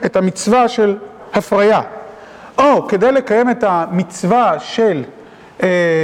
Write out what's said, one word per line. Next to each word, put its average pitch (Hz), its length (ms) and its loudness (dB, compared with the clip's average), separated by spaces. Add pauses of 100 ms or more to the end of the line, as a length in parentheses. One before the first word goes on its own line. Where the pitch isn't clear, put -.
את - 100 -2
המצווה 202 520 2
של 208 300 0 (360)
הפריה, 202 480 2 (760)
או 262 300 4
כדי 214 240 2
לקיים 247 380 0
את 240 180 -2
המצווה 180 920 0
של, 185 440 -2 (600)
אה, 190 40 2 (360)